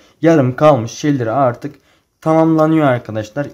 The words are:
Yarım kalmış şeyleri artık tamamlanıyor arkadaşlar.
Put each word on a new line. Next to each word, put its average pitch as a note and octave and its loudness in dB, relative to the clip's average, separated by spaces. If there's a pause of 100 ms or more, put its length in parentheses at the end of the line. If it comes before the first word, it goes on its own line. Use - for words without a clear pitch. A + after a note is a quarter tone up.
(220)
Yarım D3 2
kalmış C3 2
şeyleri C3 -4
artık C3 -4 (460)
tamamlanıyor D#3+ 2
arkadaşlar. A#2+ -4